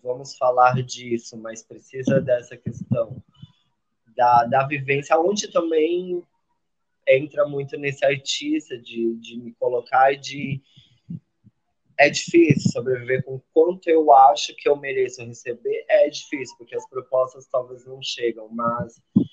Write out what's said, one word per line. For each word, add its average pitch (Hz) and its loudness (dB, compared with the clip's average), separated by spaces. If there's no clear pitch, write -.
vamos 127 -10
falar 127 4
disso, 120 -8
mas 113 -14
precisa 131 -2
dessa 123 -2
questão - -6
da, 120 6
da 135 0
vivência, 143 0
onde 196 0
também 175 0
entra 143 2
muito 143 -8
nesse 143 -4
artista 143 -4
de, 117 -4
de 117 -16
me 117 -16
colocar, 131 0
de 139 -10
é 143 6
difícil 151 2
sobreviver 127 -4
com 131 -10
o 131 -14
quanto 175 2
eu 156 6
acho 143 6
que - -2
eu 143 2
mereço 131 -4
receber, 120 -8
é 151 4
difícil, - -10
porque 120 -14
as 120 -10
propostas 131 -4
talvez 123 -6
não 131 -18
chegam, 117 -6
mas 117 -6